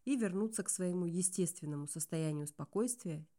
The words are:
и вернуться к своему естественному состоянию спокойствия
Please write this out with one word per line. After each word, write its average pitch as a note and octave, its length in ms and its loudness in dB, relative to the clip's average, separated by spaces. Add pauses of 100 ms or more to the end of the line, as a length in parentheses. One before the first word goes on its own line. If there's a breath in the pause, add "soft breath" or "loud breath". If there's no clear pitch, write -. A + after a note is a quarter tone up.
и C#4 100 4
вернуться G#3+ 480 0
к F#3 60 -2
своему F3+ 360 0
естественному E3 800 0
состоянию D#3 640 -2
спокойствия E3+ 800 -4 (120)